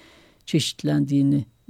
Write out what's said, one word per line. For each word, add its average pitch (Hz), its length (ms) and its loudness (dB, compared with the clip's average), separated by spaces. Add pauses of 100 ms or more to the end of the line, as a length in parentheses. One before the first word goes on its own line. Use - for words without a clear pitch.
(460)
çeşitlendiğini, 143 1000 0 (240)